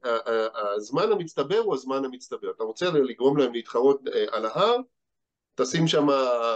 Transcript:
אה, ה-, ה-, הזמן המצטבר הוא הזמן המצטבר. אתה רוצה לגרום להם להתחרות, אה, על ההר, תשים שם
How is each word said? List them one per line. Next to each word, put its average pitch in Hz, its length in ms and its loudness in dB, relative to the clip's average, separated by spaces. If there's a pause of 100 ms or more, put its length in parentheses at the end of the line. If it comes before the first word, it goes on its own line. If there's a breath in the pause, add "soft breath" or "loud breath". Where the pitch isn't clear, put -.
אה, 120 60 0
ה-, 113 180 -2
ה-, 110 460 -2
הזמן 139 360 -2
המצטבר 165 460 -2
הוא 214 160 0
הזמן 135 320 -4
המצטבר. 127 460 -10
אתה 113 120 -8
רוצה 170 280 -4
לגרום 135 460 2
להם 123 160 2
להתחרות, 120 480 2 (120)
אה, 104 180 2
על 107 140 -4
ההר, 185 320 2 (800)
תשים 160 320 0
שם 151 200 4 (480)